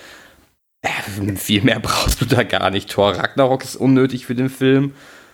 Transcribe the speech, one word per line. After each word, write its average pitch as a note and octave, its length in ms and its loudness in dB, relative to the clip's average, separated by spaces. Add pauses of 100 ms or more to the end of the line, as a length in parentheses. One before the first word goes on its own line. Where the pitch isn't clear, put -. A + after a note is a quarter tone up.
(800)
Äh, G2+ 540 -6
viel G2+ 280 0
mehr A2+ 160 2
<laughs> - 20 -8
brauchst - 400 -2
du A#2+ 40 0
da A#2+ 180 2
gar F#2+ 260 -2
nicht. G2 200 -4
Thor G2+ 260 2
Ragnarok C3 480 0
ist - 120 -14
unnötig C3 500 2
für B2 100 -6
den C3 140 -2
Film. C3+ 440 2 (400)